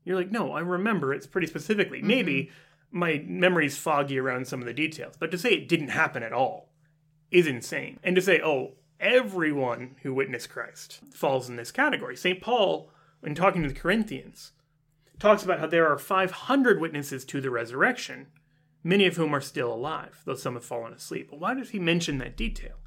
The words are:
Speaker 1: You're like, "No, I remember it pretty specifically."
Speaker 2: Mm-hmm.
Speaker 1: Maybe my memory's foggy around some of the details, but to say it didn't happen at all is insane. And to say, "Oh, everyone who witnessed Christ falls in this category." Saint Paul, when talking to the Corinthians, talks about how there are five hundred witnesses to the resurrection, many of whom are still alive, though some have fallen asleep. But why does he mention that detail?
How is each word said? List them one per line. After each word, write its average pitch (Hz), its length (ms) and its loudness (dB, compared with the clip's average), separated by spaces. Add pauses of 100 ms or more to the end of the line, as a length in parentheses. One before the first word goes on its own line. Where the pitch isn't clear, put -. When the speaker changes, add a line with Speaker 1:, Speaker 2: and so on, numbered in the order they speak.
Speaker 1:
You're 180 120 -2
like, 185 140 -2
"No, 190 220 -2
I 147 80 -4
remember 175 520 0
it 139 180 -6
pretty 175 160 0
specifically." - 520 -2
Speaker 2:
Mm-hmm. 143 100 -2
Speaker 1:
Maybe 175 420 2 (400)
my 165 360 0
memory's 175 520 2
foggy 143 400 0
around 127 300 -2
some 131 120 -8
of 120 60 -8
the 117 80 -8
details, 151 440 -6
but 165 120 -4
to 180 80 -6
say 233 120 0
it 165 180 4
didn't 151 200 0
happen 139 360 0
at 113 80 -8
all 123 400 -2 (580)
is 175 160 6
insane. 139 560 -6
And 180 140 0
to 180 60 4
say, 175 200 4
"Oh, 139 320 -2 (240)
everyone 151 1040 0
who 139 120 -4
witnessed 127 360 -2
Christ - 500 -14 (120)
falls 131 360 0
in 120 80 -10
this 117 140 -10
category." 170 460 -2
Saint 185 240 0
Paul, 190 500 2 (300)
when 151 140 -6
talking 180 280 2
to 147 60 0
the 127 100 -6
Corinthians, 185 720 -2 (680)
talks 208 240 6
about 175 160 0
how 156 60 0
there 165 220 6
are 139 100 2
five 190 340 0
hundred 240 480 4
witnesses 147 460 -4
to 160 140 -4
the 131 100 -2
resurrection, 131 760 -2 (560)
many 185 240 4
of 175 100 2
whom 156 180 0
are 139 60 0
still 123 320 -4
alive, 139 520 -8
though 143 100 -6
some 123 200 -6
have 117 100 -12
fallen 117 280 -8
asleep. - 380 -10
But 143 80 -18
why 196 160 -2
does 262 160 -8
he 208 80 -6
mention 170 400 2
that - 180 -8
detail? - 400 -6 (100)